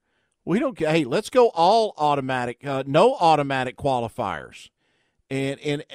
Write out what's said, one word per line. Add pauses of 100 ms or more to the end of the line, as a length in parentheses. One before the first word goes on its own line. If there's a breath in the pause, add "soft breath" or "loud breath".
(460)
We
don't
ca-,
hey,
let's
go
all
automatic,
uh,
no
automatic
qualifiers, (600)
and,
and,